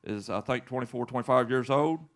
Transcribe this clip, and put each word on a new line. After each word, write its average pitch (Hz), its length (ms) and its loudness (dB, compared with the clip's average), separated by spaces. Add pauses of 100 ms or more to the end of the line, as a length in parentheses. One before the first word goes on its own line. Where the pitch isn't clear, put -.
is, 104 260 -6
I 101 120 -2
think, 127 260 -4
twenty-four, 123 400 -4
twenty-five 123 420 2
years 127 220 0
old 156 300 4 (160)